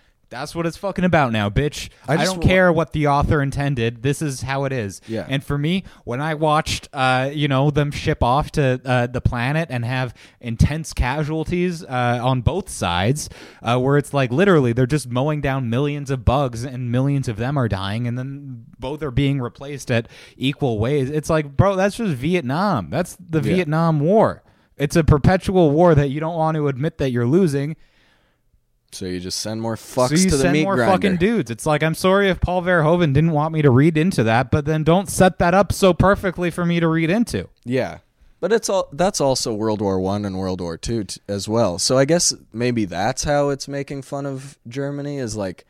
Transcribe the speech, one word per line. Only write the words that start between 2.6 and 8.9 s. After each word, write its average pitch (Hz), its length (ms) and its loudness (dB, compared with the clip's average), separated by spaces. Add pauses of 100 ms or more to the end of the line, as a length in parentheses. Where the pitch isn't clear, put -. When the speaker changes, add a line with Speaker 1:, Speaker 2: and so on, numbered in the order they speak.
Speaker 1:
what 160 200 0
the 151 140 0
author 143 360 2
intended. 127 580 -2
This 143 220 -2
is 135 180 -6
how 139 240 -4
it 131 80 -4
is. 104 340 -6
Speaker 2:
Yeah. 107 220 -6
Speaker 1:
And 135 140 -4
for 143 120 -4
me, 165 280 -2 (200)
when 120 160 -6
I 156 140 -4
watched, 151 600 -2
uh, 131 380 0
you 151 160 -2
know, 139 220 2
them 147 220 0
ship 151 320 -4
off 131 300 2
to, 131 300 0
uh, 127 220 2